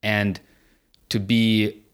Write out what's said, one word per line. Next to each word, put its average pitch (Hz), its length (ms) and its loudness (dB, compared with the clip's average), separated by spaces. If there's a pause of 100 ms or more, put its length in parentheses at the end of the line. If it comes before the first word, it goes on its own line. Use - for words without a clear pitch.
and 104 340 0 (680)
to 117 100 -4
be 110 640 0 (120)